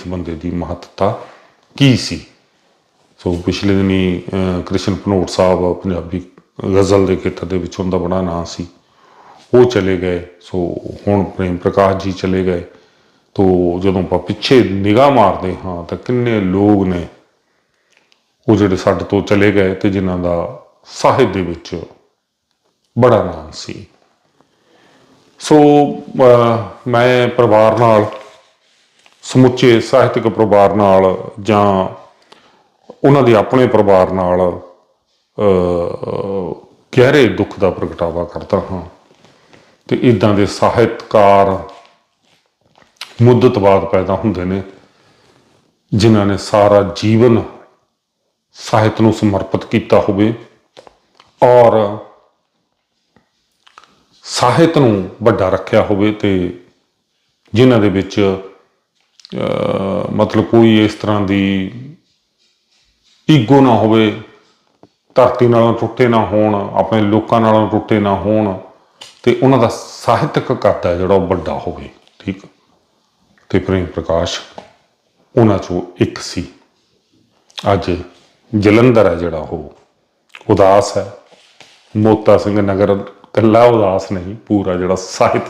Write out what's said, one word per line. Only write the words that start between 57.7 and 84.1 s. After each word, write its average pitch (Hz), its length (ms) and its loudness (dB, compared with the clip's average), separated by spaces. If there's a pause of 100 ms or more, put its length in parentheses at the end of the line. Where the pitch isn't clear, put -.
ਦੇ 101 100 2
ਵਿੱਚ, 95 520 -2 (920)
ਅਹ, - 760 -6
ਮਤਲਬ 107 320 0
ਕੋਈ 110 420 4
ਇਸ 107 80 -4
ਤਰ੍ਹਾਂ 104 280 -4
ਦੀ 98 500 -2 (1600)
ਈਗੋ 135 300 4
ਨਾ 131 120 4
ਹੋਵੇ, 110 480 2 (960)
ਧਰਤੀ 123 320 2
ਨਾਲੋਂ 117 260 2
ਟੁੱਟੇ 120 340 -2
ਨਾ 113 180 0
ਹੋਣ, 101 480 -2
ਆਪਣੇ 101 280 0
ਲੋਕਾਂ 110 400 0
ਨਾਲੋਂ 110 280 2
ਟੁੱਟੇ 110 300 -2
ਨਾ 101 160 0
ਹੋਣ 101 420 -2 (680)
ਤੇ 120 200 2
ਉਹਨਾਂ 131 140 4
ਦਾ 117 100 2 (100)
ਸਾਹਿਤਕ - 760 -4
ਕੱਦ 101 320 -2
ਹੈ 87 120 -2
ਜਿਹੜਾ 92 160 -2
ਉਹ 90 140 0
ਵੱਡਾ 85 260 -4
ਹੋਵੇ, 71 360 -12 (300)
ਠੀਕ। - 220 -10 (1080)
ਤੇ 95 100 0
ਪ੍ਰੇਮ 92 260 -2
ਪ੍ਰਕਾਸ਼ 85 540 -6 (1000)
ਉਹਨਾਂ 107 200 4
ਚੋਂ 87 240 -6 (160)
ਇੱਕ - 200 -4
ਸੀ। - 300 -12 (1300)
ਅੱਜ 95 180 -2 (640)
ਜਲੰਧਰ 107 500 4
ਹੈ 87 100 0
ਜਿਹੜਾ 82 220 -6
ਉਹ 76 360 -12 (760)
ਉਦਾਸ 98 480 4
ਹੈ। 101 160 -8 (840)
ਮੋਤਾ 107 400 4
ਸਿੰਘ 104 240 -2
ਨਗਰ 98 300 0
ਇਕੱਲਾ 107 720 0
ਉਦਾਸ 104 480 2